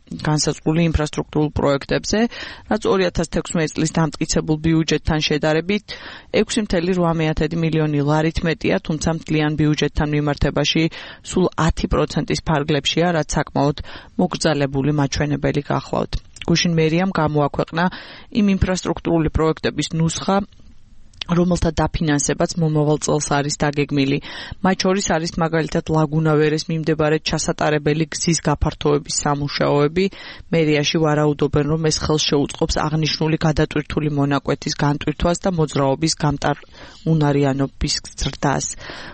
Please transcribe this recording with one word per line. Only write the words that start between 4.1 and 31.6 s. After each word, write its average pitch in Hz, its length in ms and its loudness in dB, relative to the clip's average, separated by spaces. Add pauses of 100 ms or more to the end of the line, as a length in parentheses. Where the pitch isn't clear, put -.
ბიუჯეტთან 160 600 2
შედარებით 160 680 0 (460)
ექვსი 220 300 0
მთელი 185 320 0
რვა 175 200 2
მიათადი 156 420 0
მილიონი 156 460 0
ლარით 156 380 2
მეტია, 170 380 0
თუმცა 165 340 -2
მთლიან 156 420 0
ბიუჯეტთან 151 560 2
მიმართებაში 147 720 0 (360)
სულ - 340 0
ათი - 340 0
პროცენტის - 540 0
ფარგლებშია, 156 680 0
რაც 160 180 0
საკმაოდ 143 500 0 (360)
მოკრძალებული 143 800 0
მაჩვენებელი 143 720 0
გახლავთ. - 480 -4 (300)
გუშინ 170 320 2
მერიამ 160 380 2
გამოაქვეყნა 151 720 0 (440)
იმ 208 180 2
ინფრასტრუქტურული 180 840 0
პროექტების 151 600 0
ნუსხა, 165 480 0 (880)
რომელთა 175 460 2
დაფინანსებაც 156 840 0
მომავალ 151 440 2
წელს 151 280 -2
არის 147 300 0
დაგეგმილი. 143 600 0 (380)
მათ 185 220 0
შორის 190 300 0
არის 170 260 0
მაგალითად 160 580 0
ლაგუნა 156 440 2
ვერეს 151 320 2
მიმდებარე 156 520 2
ჩასატარებელი 156 880 0
გზის - 320 0
გაფართოების 147 760 0
სამუშაოები. 147 880 0 (400)
მერიაში 151 520 2
ვარაუდობენ, 151 680 2